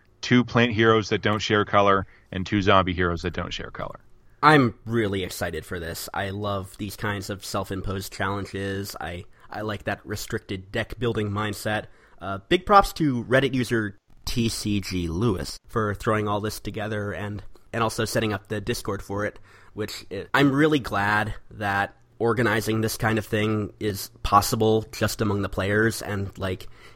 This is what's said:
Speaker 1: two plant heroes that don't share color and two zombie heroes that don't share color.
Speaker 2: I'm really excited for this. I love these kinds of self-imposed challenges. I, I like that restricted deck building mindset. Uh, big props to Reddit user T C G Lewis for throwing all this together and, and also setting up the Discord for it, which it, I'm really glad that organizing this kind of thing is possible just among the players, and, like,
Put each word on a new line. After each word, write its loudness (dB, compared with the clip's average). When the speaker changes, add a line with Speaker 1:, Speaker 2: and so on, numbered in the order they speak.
Speaker 1:
two 4
plant 2
heroes 4
that 0
don't 0
share 2
color 4
and -6
two 0
zombie 6
heroes 0
that -4
don't -6
share -10
color. -10
Speaker 2:
I'm 6
really 0
excited -6
for -8
this. -8
I -4
love -6
these -8
kinds -6
of -10
self-imposed -4
challenges. -4
I, -10
I -10
like -6
that -4
restricted -8
deck -6
building -2
mindset. -2
Uh, -8
big 2
props 8
to 0
Reddit 4
user 0
T 0
C 0
G -2
Lewis 0
for -2
throwing 0
all -2
this -4
together -6
and, -8
and -2
also 0
setting 0
up -8
the -4
Discord -4
for -4
it, -8
which -8
it, -8
I'm 6
really 4
glad 0
that -2
organizing 2
this 0
kind 2
of -2
thing 0
is -4
possible 4
just -2
among 0
the -4
players, 2
and, -6
like, -4